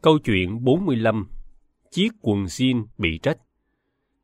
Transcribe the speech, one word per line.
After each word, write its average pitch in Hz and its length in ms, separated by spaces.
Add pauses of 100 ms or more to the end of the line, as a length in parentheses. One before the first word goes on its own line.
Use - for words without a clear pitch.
Câu 156 220
chuyện 101 400
bốn 147 220
mươi 147 100
lăm. 110 320 (640)
Chiếc 190 180 (120)
quần 101 240
jean 123 400 (120)
bị 82 260
rách. 151 140 (880)